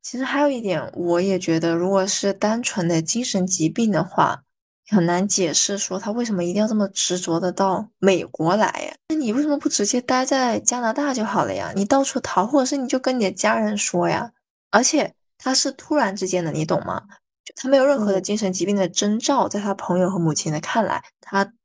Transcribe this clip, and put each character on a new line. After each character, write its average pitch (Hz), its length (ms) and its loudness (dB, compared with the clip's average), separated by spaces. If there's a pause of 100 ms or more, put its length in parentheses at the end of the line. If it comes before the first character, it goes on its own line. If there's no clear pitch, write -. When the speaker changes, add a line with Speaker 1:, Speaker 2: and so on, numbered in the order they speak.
Speaker 1:
其 - 140 -12
实 262 60 -4
还 285 180 0
有 294 80 4
一 247 120 -4
点， 185 340 -2
我 175 240 0
也 190 180 2
觉 165 220 0
得 165 160 0
如 180 140 0
果 196 160 2
是 196 260 -2
单 214 300 0
纯 180 260 -2
的 165 140 2
精 233 240 -2
神 185 200 0
疾 160 220 0
病 220 240 0
的 160 120 2
话， - 400 0 (460)
很 185 160 4
难 180 220 2
解 180 260 0
释 202 240 0
说 190 220 -6
他 208 120 -6
为 240 120 -2
什 226 100 -2
么 175 120 -2
一 175 80 -2
定 208 80 2
要 214 60 2
这 233 60 -2
么 208 140 0
执 180 320 -2
着 170 220 -2
地 180 100 0
到 190 380 0 (100)
美 185 240 4
国 165 320 0
来 214 120 4 (200)
呀？ - 80 -12 (140)
那 320 80 0
你 240 160 0
为 269 80 2
什 302 80 0
么 285 80 2
不 294 100 -4
直 208 180 0
接 247 140 0
待 254 240 0
在 254 380 0
加 247 180 -2
拿 226 140 -2
大 285 200 -2
就 220 120 -2
好 202 180 0
了 98 100 -2
呀？ 92 220 -6
你 196 80 0
到 277 220 4
处 - 160 -4
逃， 190 260 0
或 277 120 4
者 254 60 2
是 285 120 -2
你 254 100 -4
就 254 100 0
跟 254 220 0
你 214 60 4
的 185 80 0
家 226 260 0
人 214 180 -2
说 - 300 0
呀。 226 240 -2 (400)
而 214 100 4
且 269 320 0 (240)
他 262 160 -4
是 262 200 0
突 - 240 -4
然 202 180 0
之 196 100 -4
间 180 160 0
的， 156 120 -2
你 156 100 0
懂 156 220 0
吗？ - 160 -6 (420)
就 - 140 -18
他 - 100 -8
没 277 80 6
有 262 100 6
任 277 140 4
何 202 140 0
的 190 80 0
精 208 160 -4
神 196 160 -2
疾 180 120 -2
病 202 120 0
的 190 100 2
征 208 320 0
兆， 262 280 2
Speaker 2:
嗯。 - 20 -4
Speaker 1:
在 208 100 -4
他 202 140 -2
朋 185 260 -2
友 180 100 4
和 190 80 -2
母 165 160 2
亲 156 200 -4
的 156 80 -4
看 214 240 0
来， - 180 -4 (160)
他 196 340 -2 (120)